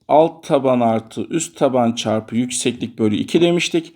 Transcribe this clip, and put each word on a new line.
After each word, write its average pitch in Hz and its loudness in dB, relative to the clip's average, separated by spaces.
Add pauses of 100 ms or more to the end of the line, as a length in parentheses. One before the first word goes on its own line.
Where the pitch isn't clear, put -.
Alt 160 2
taban 131 2
artı 113 -2
üst - -6
taban 123 2
çarpı 110 -4
yükseklik 123 -4
bölü 107 2
iki - 0
demiştik. 170 0